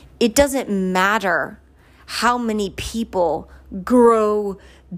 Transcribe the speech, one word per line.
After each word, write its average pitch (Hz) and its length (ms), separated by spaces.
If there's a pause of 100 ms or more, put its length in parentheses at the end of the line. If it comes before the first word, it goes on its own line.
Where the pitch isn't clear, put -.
(200)
it 202 160
doesn't 277 340
matter 190 880 (460)
how 247 320
many 214 340
people 185 800 (340)
grow 214 760 (400)